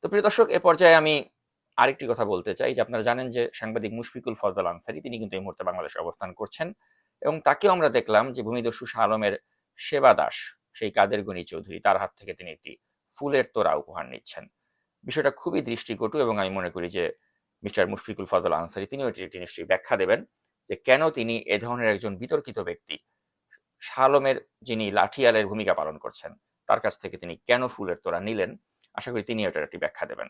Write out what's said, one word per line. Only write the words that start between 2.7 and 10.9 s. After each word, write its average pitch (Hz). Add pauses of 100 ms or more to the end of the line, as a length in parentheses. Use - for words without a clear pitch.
যে 123
আপনারা 117
জানেন 127
যে 120 (180)
সাংবাদিক 110
মুশফিকুল 120
ফজল 95
আনসারী, 85
তিনি 120
কিন্তু 98
এই 92
মুহূর্তে 92
বাংলাদেশে 87
অবস্থান 92 (100)
করছেন 160 (540)
এবং 151 (120)
তাকেও 151
আমরা 156 (100)
দেখলাম 110 (100)
যে 127
ভূমিদস্যু 117
শাহ 113
আলমের 104 (460)
সেবা 135
দাস, 62 (420)
সেই 107